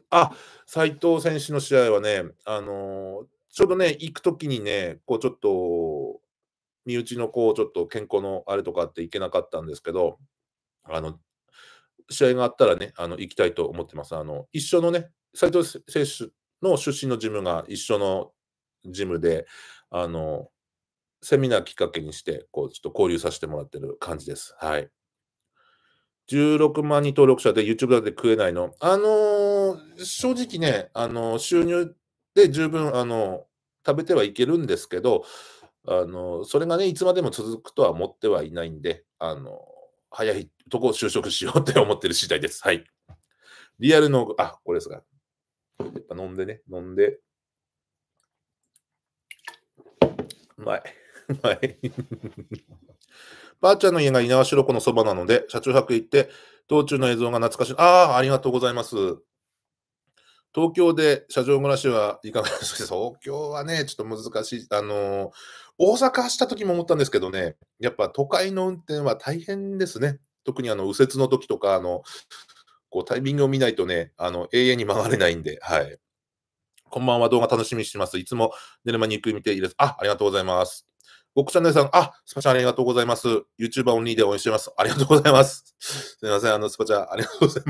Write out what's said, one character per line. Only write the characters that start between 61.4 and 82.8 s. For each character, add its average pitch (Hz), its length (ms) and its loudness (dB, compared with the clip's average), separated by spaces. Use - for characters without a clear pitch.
上 139 140 2
暮 139 120 0
ら 135 100 2
し 139 100 -2
は 107 340 0
い 107 100 -14
か 110 100 0
が 98 80 -6
で - 60 -6
す - 300 -8
か？ - 20 -10
<laughs> - 60 -12
東 104 260 -6
京 147 300 -8
は 147 140 -8
ね、 156 220 -4
ち 139 120 -10
ょ 113 80 -8
っ - 20 -10
と 110 140 -8
難 110 220 -6
し 120 140 -10
い。 104 120 -18
あ 104 120 0
の 98 480 -4
ー、 - 20 -20
大 196 160 6
阪 254 280 2
走 247 140 -6
っ - 20 -2
た 254 80 0
時 214 200 -6
も 180 80 0
思 170 80 -2
っ 165 40 -12
た 165 100 2
ん - 20 2
で 139 80 2
す - 40 -4
け - 80 0
ど 92 120 -4
ね、 92 260 -4
や 120 120 -2
っ - 40 -6
ぱ 98 160 -2
都 139 160 -4
会 185 260 0
の 185 160 -2
運 185 60 -4
転 156 260 -8
は 127 160 0
大 151 240 -6
変 196 380 -8
で 185 80 -2
す - 140 -8
ね。 139 200 -2
特 131 160 -6
に 123 80 -4
あ 110 60 -2
の、 98 100 -4
右 101 200 2
折 131 140 2
の 135 100 2
時 127 200 0
と 104 100 -2
か、 98 160 2
あ 92 60 2
の、 90 220 -4
こ 92 100 -4
う - 60 -4
タ 117 100 -2
イ 127 60 -2
ミ 135 100 -2
ン 143 40 -2
グ 143 80 4
を 135 40 4
見 135 100 0
な 131 100 4
い 107 60 0
と 92 120 0
ね、 87 320 -2
あ 87 120 -4
の、 87 220 -6
永 127 160 4
遠 127 100 2
に 117 60 -4
曲 104 180 0
が 104 60 -2
れ 107 80 2
な 92 120 4
い 85 80 0
ん 82 60 -10
で、 76 200 -10
は 80 180 0
い。 73 180 -8
こ 123 100 -8
ん 127 60 -2
ば 123 80 4
ん 120 60 2
は、 117 100 4
動 120 100 4
画 117 60 4
楽 113 180 2
し - 100 -8
み 117 40 -4
に 107 80 -4
し - 60 -12
て 104 60 -10
ま 98 80 -2
す。 92 120 -6
い 90 80 -8
つ - 80 -8
も 113 180 0
寝 120 80 -2
る 113 60 0
前 110 100 2
に 107 60 -2
ゆ 104 40 -2
っ - 40 -16
く 117 80 -4
り 107 40 0
見 104 80 -8
て 107 120 0
い 95 40 -4
い - 40 -6
で 92 60 0
す。 - 100 -18
あ、 139 200 2
あ - 40 -10
り 98 60 0
が 101 80 0
と 104 80 0
う 101 40 4
ご - 20 0
ざ 95 100 0
い 92 40 -2
ま - 220 0
す。 - 200 -12
ご 143 100 2
く 139 60 -10
ち - 60 2
ゃ 175 40 4
ん 165 40 4
ね 165 100 4
さ 147 80 6
ん、 139 100 -2
あ、 156 320 4
ス - 100 -18
パ 139 60 -8
チ 143 80 0
ャ 131 40 6
あ 127 40 4
り 127 60 2
が 123 100 2
と - 80 -2